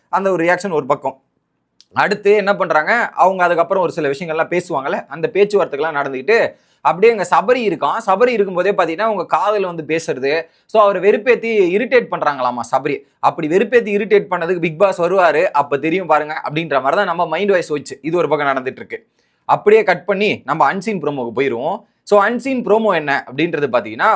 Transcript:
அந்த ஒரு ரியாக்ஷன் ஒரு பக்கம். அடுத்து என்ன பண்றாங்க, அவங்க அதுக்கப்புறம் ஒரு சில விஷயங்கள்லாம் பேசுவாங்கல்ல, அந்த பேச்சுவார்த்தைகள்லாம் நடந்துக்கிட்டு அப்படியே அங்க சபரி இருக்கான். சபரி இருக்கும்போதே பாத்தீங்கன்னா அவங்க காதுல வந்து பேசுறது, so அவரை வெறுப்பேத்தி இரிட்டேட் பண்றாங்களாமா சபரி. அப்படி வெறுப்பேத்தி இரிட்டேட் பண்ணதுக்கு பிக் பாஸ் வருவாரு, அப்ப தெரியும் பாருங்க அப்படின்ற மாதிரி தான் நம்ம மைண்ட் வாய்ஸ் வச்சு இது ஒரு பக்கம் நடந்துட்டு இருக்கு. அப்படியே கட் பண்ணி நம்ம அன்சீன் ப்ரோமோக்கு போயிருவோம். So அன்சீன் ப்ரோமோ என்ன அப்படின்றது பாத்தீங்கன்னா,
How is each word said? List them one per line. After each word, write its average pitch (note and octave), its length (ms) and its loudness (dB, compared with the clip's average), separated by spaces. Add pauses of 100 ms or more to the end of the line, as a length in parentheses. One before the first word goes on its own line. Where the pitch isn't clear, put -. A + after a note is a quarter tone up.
அந்த F#3+ 240 0
ஒரு E3 120 0
ரியாக்ஷன் F3 360 0
ஒரு C3+ 60 -8
பக்கம். C3+ 300 -4 (760)
அடுத்து F3 420 0
என்ன G3+ 220 2
பண்றாங்க, E3 360 0 (320)
அவங்க F#3 200 2
அதுக்கப்புறம் F3 380 2
ஒரு D#3 100 -2
சில D3+ 160 -2
விஷயங்கள்லாம் D#3+ 460 -4
பேசுவாங்கல்ல, E3 520 -4
அந்த D#3 260 -6
பேச்சுவார்த்தைகள்லாம் D#3+ 680 0
நடந்துக்கிட்டு C#3 380 0 (460)
அப்படியே F3 280 4
அங்க G3 120 -2
சபரி G3 420 2
இருக்கான். D#3+ 400 0
சபரி G#3 300 2
இருக்கும்போதே F#3+ 360 0
பாத்தீங்கன்னா F3 380 -2
அவங்க E3+ 140 -4 (100)
காதுல F#3+ 340 0
வந்து E3 200 -8
பேசுறது, D3+ 440 -2 (340)
so - 160 0
அவரை G3 200 4
வெறுப்பேத்தி A3 480 2 (240)
இரிட்டேட் A3+ 360 0
பண்றாங்களாமா C3+ 600 -2
சபரி. C3+ 260 -2 (220)
அப்படி C#3 300 -2
வெறுப்பேத்தி G#3+ 480 2
இரிட்டேட் G3+ 340 2
பண்ணதுக்கு F3 340 -2
பிக் D#3+ 140 -4
பாஸ் F#3 240 2
வருவாரு, F3 420 2
அப்ப C#3+ 340 0
தெரியும் D#3+ 280 -2
பாருங்க D3+ 280 0 (100)
அப்படின்ற D3 380 -4
மாதிரி C#3+ 140 2
தான் G3+ 160 0
நம்ம E3+ 140 -2
மைண்ட் F3+ 240 -2
வாய்ஸ் F3+ 180 0
வச்சு C#3+ 340 -6
இது D#3+ 140 -2
ஒரு D#3+ 120 0
பக்கம் C#3+ 220 0
நடந்துட்டு B2+ 320 -6
இருக்கு. G#2+ 160 -12 (460)
அப்படியே G#3+ 380 4
கட் F3+ 220 0
பண்ணி G3+ 240 -2 (160)
நம்ம D3 280 0
அன்சீன் F#3+ 300 -6
ப்ரோமோக்கு C3+ 340 -6
போயிருவோம். C3+ 420 -2 (240)
So - 220 2
அன்சீன் A#3+ 420 -2
ப்ரோமோ G#3+ 280 2
என்ன D3 200 0 (140)
அப்படின்றது D3 440 -2
பாத்தீங்கன்னா, B2 440 0